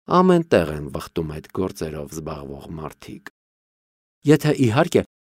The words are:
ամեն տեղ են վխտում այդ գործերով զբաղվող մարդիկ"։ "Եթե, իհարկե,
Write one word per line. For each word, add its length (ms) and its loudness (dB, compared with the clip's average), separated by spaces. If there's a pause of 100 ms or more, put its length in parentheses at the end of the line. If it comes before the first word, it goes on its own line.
ամեն 380 4
տեղ 240 2
են 200 -8
վխտում 420 -8
այդ 180 -12
գործերով 640 -8
զբաղվող 560 -12
մարդիկ"։ 640 -14 (920)
"Եթե, 320 4
իհարկե, 460 4 (180)